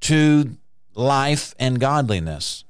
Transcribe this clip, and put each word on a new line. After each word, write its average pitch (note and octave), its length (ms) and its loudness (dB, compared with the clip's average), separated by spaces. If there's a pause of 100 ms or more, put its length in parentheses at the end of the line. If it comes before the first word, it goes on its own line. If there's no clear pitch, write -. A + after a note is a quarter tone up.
to D3+ 560 2 (380)
life C#3 640 0
and B2+ 220 0
godliness. G#2+ 880 -2